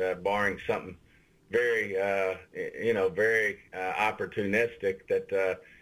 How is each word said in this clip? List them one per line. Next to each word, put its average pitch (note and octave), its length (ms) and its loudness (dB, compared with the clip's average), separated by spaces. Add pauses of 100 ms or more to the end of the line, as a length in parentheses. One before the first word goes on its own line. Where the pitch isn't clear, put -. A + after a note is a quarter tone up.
uh, F#2 140 0
barring G2 500 0
something F#2 320 -4 (540)
very, A2+ 440 0
uh, F#2+ 420 0 (180)
y-, F2 160 -6 (100)
you A2+ 140 4
know, F#2+ 120 4
very, G#2+ 520 2 (120)
uh, F#2 220 -4
opportunistic G#2+ 1160 0
that, F#2+ 220 0
uh, F#2+ 280 0 (220)